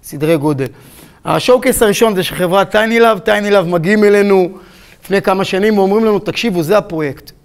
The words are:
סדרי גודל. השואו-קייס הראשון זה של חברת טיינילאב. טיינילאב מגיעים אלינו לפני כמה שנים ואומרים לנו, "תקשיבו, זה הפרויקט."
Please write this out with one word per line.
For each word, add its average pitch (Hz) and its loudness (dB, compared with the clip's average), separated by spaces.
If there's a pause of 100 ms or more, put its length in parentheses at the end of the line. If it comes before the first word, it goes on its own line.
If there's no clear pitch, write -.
סדרי 156 -2
גודל. 139 -2 (580)
השואו-קייס 247 0
הראשון 214 2
זה 185 -2
של 151 -6
חברת 180 0
טיינילאב. 226 2
טיינילאב 202 0
מגיעים 180 0
אלינו 202 2 (560)
לפני 190 -2
כמה 190 -2
שנים 208 0
ואומרים 196 0
לנו, 214 0
"תקשיבו, 185 -4
זה 185 0
הפרויקט." 156 -6 (140)